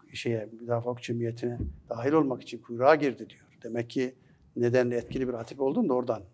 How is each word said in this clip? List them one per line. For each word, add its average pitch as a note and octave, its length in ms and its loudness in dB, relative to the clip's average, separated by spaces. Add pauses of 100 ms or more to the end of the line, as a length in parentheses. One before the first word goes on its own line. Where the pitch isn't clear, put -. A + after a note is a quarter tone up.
(140)
şeye, A2 360 -2 (120)
müdafaa A#2 300 -2
hukuk A#2+ 120 -8
cemiyetine A#2 540 -4 (320)
dahil A#2 220 0
olmak C#3+ 300 2
için - 160 -14
kuyruğa B2+ 380 6
girdi." A#2+ 340 -2
diyor. - 120 -20 (220)
Demek A#2 260 -4
ki C3 260 -2 (400)
nedenle A#2+ 420 4
etkili B2+ 300 -4
bir A#2+ 60 -4
hatip A#2 280 -8
olduğunu D#3+ 280 2
da B2+ 40 4
oradan, A#2 300 0 (100)